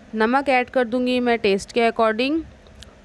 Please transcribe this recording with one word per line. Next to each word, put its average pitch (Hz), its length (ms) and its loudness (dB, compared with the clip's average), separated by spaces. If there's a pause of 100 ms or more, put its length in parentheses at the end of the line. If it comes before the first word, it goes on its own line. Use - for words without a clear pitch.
(160)
नमक 254 340 0
ऐड 247 200 2
कर 254 140 0
दूँगी 247 360 -2
मैं 240 200 0
टेस्ट 202 320 -2
के 233 200 2
according। 247 520 0 (600)